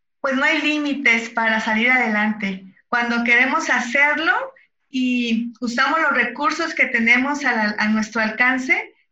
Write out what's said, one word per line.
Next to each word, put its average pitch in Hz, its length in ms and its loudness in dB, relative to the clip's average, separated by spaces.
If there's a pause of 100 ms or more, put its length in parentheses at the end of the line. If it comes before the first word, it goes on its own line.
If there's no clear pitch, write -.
(200)
pues, 269 160 -2
no 269 80 0
hay 302 180 2
límites 285 680 0
para 220 300 0
salir 226 320 0
adelante. 214 720 0 (220)
Cuando 240 360 0
queremos 269 460 2
hacerlo 294 640 0 (560)
y 240 720 -2
usamos 269 400 0
los 294 100 2
recursos 302 600 -2
que 262 140 0
tenemos 254 580 0
a 240 100 0
la, 214 220 0
a 214 120 0
nuestro 220 320 0
alcance, 254 720 0 (200)